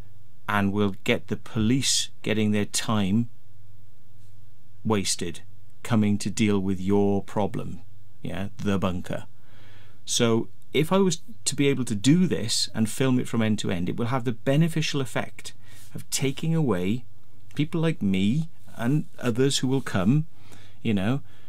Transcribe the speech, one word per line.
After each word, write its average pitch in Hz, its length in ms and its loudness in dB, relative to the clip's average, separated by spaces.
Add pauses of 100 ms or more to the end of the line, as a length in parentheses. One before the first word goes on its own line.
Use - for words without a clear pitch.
(480)
and 101 240 2
will 98 320 2
get - 240 0
the 104 80 -2
police - 760 0 (140)
getting 107 280 2
their 104 140 2
time 107 640 0 (1600)
wasted 95 560 0 (420)
coming 104 340 2
to 101 120 -2
deal 104 300 2
with 95 200 0
your 101 420 2
problem, 95 600 -2 (400)
yeah, 87 260 -4 (100)
the 98 220 0
bunker." 90 460 -2 (800)
So 113 420 2 (260)
if 151 200 4
I 190 40 4
was 190 240 4 (240)
to - 100 -2
be 143 120 4
able 131 180 2
to 110 100 0
do 156 320 6
this 107 460 0
and 110 160 2
film 131 300 2
it 120 80 -2
from 117 140 0
end 107 180 2
to 110 120 0
end, 90 180 0
it 101 80 -2
will 117 80 0
have 123 180 0
the 127 80 0
beneficial 151 680 2
effect - 520 -4 (400)
of - 160 -4
taking 139 460 0
away 110 480 2 (520)
people 147 260 0
like 160 200 0
me 104 480 2 (280)
and 139 280 2 (140)
others 127 380 2
who 131 100 0
will 135 140 2
come, 120 460 2 (540)
you 113 120 2
know. 107 280 0 (280)